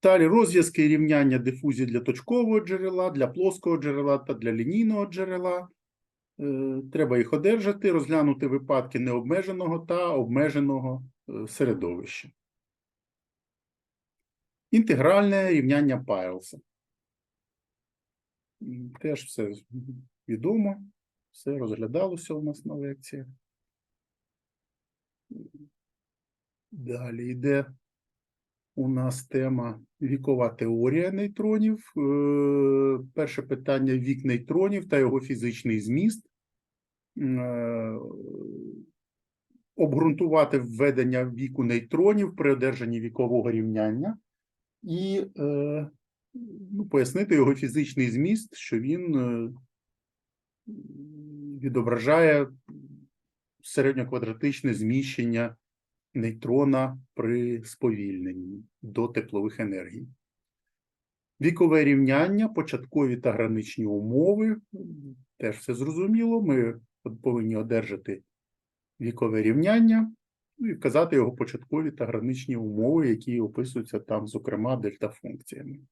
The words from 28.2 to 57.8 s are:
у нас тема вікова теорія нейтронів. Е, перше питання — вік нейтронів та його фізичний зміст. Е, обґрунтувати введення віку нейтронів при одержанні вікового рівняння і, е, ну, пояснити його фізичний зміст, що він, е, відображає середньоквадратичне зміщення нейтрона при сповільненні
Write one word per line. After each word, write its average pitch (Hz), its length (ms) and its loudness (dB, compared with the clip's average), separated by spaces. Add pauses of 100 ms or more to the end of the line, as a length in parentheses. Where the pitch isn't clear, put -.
у 131 140 -2
нас 127 380 -2
тема 127 540 -2 (200)
вікова 131 480 0
теорія 123 640 0
нейтронів. 214 840 0
Е, 143 1000 2 (160)
перше 139 280 -4
питання — 135 560 0
вік 131 260 -2
нейтронів 170 640 0
та 147 100 2
його 131 220 4
фізичний 117 600 -2
зміст. 156 480 0 (920)
Е, 120 800 -4 (1800)
обґрунтувати 156 840 4
введення 127 640 0
віку 131 400 -4
нейтронів 165 720 2
при 143 160 2
одержанні 120 480 -2
вікового 117 500 0
рівняння 113 680 -2 (640)
і, 190 420 -2 (140)
е, 147 520 -2 (840)
ну, 202 140 -4
пояснити 151 480 2
його 139 200 6
фізичний 135 560 -2
зміст, 175 460 -2
що - 220 -4
він, 160 380 -2
е, 120 340 -2 (2000)
відображає 135 840 4 (1120)
середньоквадратичне 127 1120 -2
зміщення 117 840 -2 (580)
нейтрона 131 840 0 (160)
при 120 500 -2
сповільненні 98 1000 -6 (180)